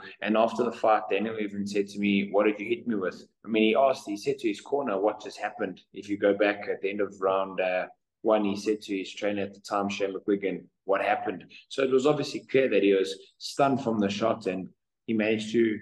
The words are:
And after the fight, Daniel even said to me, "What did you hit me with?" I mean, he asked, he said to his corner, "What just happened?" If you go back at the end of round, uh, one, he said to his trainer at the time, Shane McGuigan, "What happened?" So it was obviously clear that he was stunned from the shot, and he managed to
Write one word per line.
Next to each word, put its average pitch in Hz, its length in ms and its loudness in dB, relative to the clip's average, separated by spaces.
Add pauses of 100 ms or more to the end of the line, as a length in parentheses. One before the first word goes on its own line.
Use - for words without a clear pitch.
(220)
And 107 160 2
after 113 260 2
the 117 80 -2
fight, 107 400 2
Daniel 110 300 -2
even 101 260 -6
said 101 220 -2
to 101 100 -10
me, 101 320 2
"What 104 140 4
did 107 120 2
you 104 120 -6
hit 117 180 -4
me 113 80 -2
with?" 92 320 -6 (160)
I 101 60 -12
mean, 110 140 4
he 110 120 6
asked, 135 320 2
he 104 80 -6
said 135 240 -4
to 117 80 -2
his 104 140 -4
corner, 131 360 -2
"What 104 240 0
just - 160 -14
happened?" 101 440 -6 (100)
If 101 160 -14
you 101 100 -2
go 101 160 4
back 101 380 0
at 90 80 -6
the 98 100 -2
end 104 120 -4
of 95 180 -6
round, 95 400 0
uh, 92 280 0 (340)
one, 107 240 4
he 98 100 0
said 107 280 -2
to 98 140 -4
his 92 160 -8
trainer 101 280 -4
at 98 120 -6
the - 60 -20
time, 101 300 -2
Shane 98 240 -2
McGuigan, 95 500 -2 (220)
"What 95 160 2
happened?" - 420 -2 (240)
So - 160 -2
it 131 80 0
was 131 160 4
obviously 143 420 0
clear 131 200 4
that 98 140 4
he 98 100 6
was 95 200 2 (260)
stunned 135 440 0
from 113 160 0
the 98 100 2
shot, 110 360 -2
and 92 240 -4 (360)
he 113 80 -2
managed 107 380 0
to 110 300 2